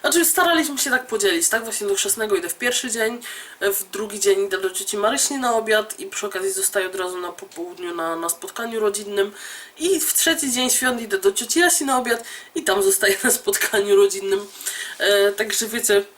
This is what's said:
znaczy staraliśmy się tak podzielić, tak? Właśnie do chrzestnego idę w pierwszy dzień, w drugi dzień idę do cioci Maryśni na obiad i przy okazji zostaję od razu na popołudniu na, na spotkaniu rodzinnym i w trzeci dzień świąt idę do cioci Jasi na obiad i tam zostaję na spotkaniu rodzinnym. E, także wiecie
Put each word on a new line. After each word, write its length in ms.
znaczy 240
staraliśmy 540
się 120
tak 160
podzielić, 420
tak? 160
Właśnie 220
do 80
chrzestnego 420
idę 120
w 60
pierwszy 360
dzień, 280
w 300
drugi 300
dzień 240
idę 140
do 120
cioci 260
Maryśni 420
na 160
obiad 460
i 60
przy 200
okazji 260
zostaję 340
od 80
razu 240
na 140
popołudniu 600
na, 220
na 120
spotkaniu 520
rodzinnym 520
i 220
w 140
trzeci 380
dzień 180
świąt 300
idę 180
do 140
cioci 280
Jasi 240
na 140
obiad 260
i 80
tam 200
zostaję 420
na 60
spotkaniu 680
rodzinnym. 500
E, 340
także 340
wiecie 380